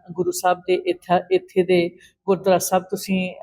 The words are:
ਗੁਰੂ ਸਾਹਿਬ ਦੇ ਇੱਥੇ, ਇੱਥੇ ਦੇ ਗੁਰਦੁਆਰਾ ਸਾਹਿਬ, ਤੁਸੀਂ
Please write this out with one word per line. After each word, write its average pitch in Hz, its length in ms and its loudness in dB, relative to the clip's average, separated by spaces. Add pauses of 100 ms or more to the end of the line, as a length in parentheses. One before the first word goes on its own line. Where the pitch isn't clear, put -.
(120)
ਗੁਰੂ 175 180 -2
ਸਾਹਿਬ 180 280 0
ਦੇ 180 160 -2
ਇੱਥੇ, 180 460 -2 (100)
ਇੱਥੇ 185 320 0
ਦੇ 175 260 2 (380)
ਗੁਰਦੁਆਰਾ 185 320 2
ਸਾਹਿਬ, 185 260 -2
ਤੁਸੀਂ 185 580 -4